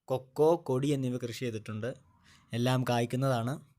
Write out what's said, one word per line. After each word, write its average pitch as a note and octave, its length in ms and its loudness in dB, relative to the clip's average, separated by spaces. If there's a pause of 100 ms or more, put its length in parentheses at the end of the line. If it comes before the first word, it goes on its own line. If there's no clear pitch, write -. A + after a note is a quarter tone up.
കൊക്കോ, D3 480 2
കൊടി C#3 320 0
എന്നിവ C3 300 0
കൃഷി A#2 220 -8
ചെയ്തിട്ടുണ്ട്. A2 500 -6 (640)
എല്ലാം B2+ 300 2
കായ്ക്കുന്നതാണ്. B2 720 0 (240)